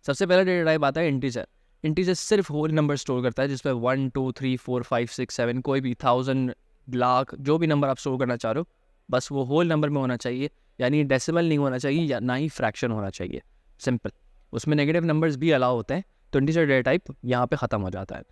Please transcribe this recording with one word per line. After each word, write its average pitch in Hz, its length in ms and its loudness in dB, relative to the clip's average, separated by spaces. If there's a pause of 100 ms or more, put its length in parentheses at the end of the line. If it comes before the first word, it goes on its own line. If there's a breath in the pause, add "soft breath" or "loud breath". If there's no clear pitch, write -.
सबसे 147 200 0
पहला 185 180 6
डेटा 180 220 2
टाइप 156 200 4
आता 139 160 2
है 170 60 2
इंटीजर। 127 400 -2 (360)
इंटीजर 175 300 0
सिर्फ 196 380 0
होल 151 200 -2
नंबर 151 240 2
स्टोर 127 280 -2
करता 127 200 0
है, 139 60 -2
जिसमें 135 240 -2
वन, 127 360 0
टू, 131 220 -2
थ्री, 127 260 -2
फ़ोर, 123 260 -4
फ़ाइव, 120 240 -2
सिक्स, - 280 -8
सेवन, 123 260 -2
कोई 135 200 0
भी 127 120 -2
थाउजेंड, 127 600 0 (360)
लाख, 123 460 2
जो 143 220 0
भी 165 100 2
नंबर 143 200 2
आप 135 100 0
स्टोर 131 220 -4
करना 127 160 0
चाह 113 160 -2
रहे 139 100 -2
हो, 175 60 -6 (420)
बस 127 220 -2
वो 139 120 -2
होल 151 240 2
नंबर 151 220 2
में 143 120 0
होना 127 160 -2
चाहिए, 127 320 -4 (300)
यानी 143 240 2
डेसिमल 151 420 2
नहीं 156 120 2
होना 135 200 0
चाहिए 143 240 0
या 135 180 0
ना 123 160 0
ही 147 140 -2
फ्रैक्शन 120 420 -2
होना 104 180 -4
चाहिए। - 320 -8 (380)
सिंपल। 120 320 -2 (400)
उसमें 151 240 -2
नेगेटिव 160 300 2
नंबर्स 156 300 0
भी 156 160 0
अलाउ 127 240 2
होते 117 180 -4
हैं, 185 100 -4 (300)
तो 143 60 4
इंटीजर 160 260 2
डेटा 131 260 2
टाइप 175 120 0 (220)
यहाँ 123 220 0
पे - 80 -2
ख़त्म 110 260 -2
हो 92 80 -4
जाता 95 260 -10
है। - 160 -14